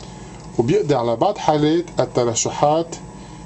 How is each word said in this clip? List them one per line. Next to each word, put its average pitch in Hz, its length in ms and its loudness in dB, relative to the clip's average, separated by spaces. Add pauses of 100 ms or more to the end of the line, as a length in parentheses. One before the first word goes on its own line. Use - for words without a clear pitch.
(600)
وبيقضي 147 360 2
على 117 200 0
بعض 175 220 2
حالات 156 480 2 (140)
الترشحات 127 960 2 (500)